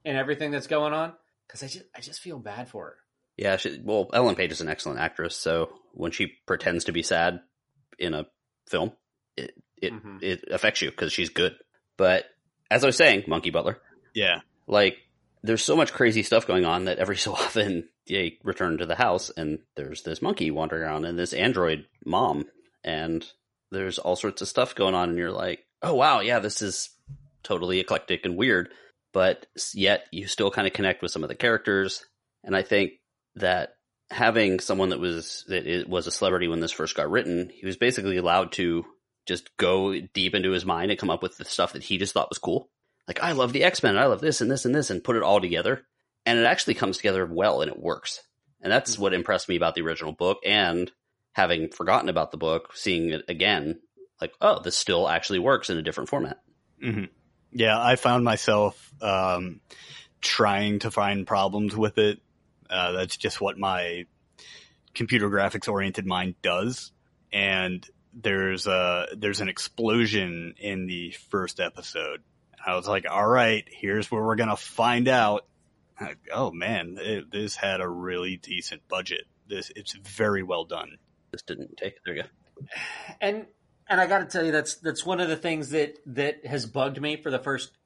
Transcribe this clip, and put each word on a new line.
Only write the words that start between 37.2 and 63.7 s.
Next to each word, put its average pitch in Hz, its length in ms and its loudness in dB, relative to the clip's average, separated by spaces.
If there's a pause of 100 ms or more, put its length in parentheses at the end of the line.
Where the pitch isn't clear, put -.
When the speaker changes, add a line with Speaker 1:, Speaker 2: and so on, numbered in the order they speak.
Speaker 2:
he - 140 -14
was 95 100 -4
basically 98 420 2
allowed 90 340 2
to 85 320 0 (420)
just - 300 -6
go 95 420 2 (160)
deep 92 220 0
into 95 160 2
his 87 120 0
mind 90 280 0
and 92 80 -2
come 95 100 -2
up 82 120 -2
with 92 160 -6
the - 60 -14
stuff - 280 -2
that 71 100 -12
he 92 160 -4
just 98 160 -4
thought - 160 0
was - 80 -10
cool, 95 320 -2 (380)
like, - 140 -6
"I 170 100 0
love 127 200 2
the 139 120 2
X-Men, 131 340 4
I 135 80 6
love 107 140 2
this 151 200 0
and 117 100 2
this 135 140 -2
and 127 100 2
this," 147 160 0
and 87 140 -4
put 120 120 0
it 104 60 2
all 98 180 6
together. 90 420 0 (420)
And 117 140 4
it 117 60 6
actually 139 300 2
comes 98 220 0
together 95 280 2
well 85 380 2
and 78 80 0
it - 80 -10
works. - 420 -6 (400)
And 98 120 0
that's 127 220 2
Speaker 1:
Mm-hmm. 101 80 -4
Speaker 2:
what 95 120 4
impressed 90 340 0
me 90 80 2
about 82 180 2
the 85 80 -4
original 80 300 -4
book, 90 320 0
and 90 460 2 (420)
having 85 380 2
forgotten 92 380 2
about 82 220 0
the 78 80 -10
book, 80 360 -2
seeing 82 360 0
it 78 180 -4
again, 82 520 0 (400)
like, 82 200 -6
"Oh, 208 200 4
this - 160 -4
still 87 320 2
actually 82 300 0
works 123 320 2
in 85 80 0
a 78 40 -2
different 76 280 -6
format." - 280 -4 (440)
Speaker 3:
Mm-hmm. 110 220 -2 (480)
Yeah, 113 280 2
I 123 160 6
found 123 280 4
myself, 104 760 2
um, 92 600 0 (600)
trying 104 600 2
to 113 100 -4
find 101 360 0
problems 101 500 0
with 110 220 0
it. 107 220 2 (480)
Uh, 90 240 0
that's 92 240 -4
just - 240 -6
what 98 180 -2
my 90 480 -2 (880)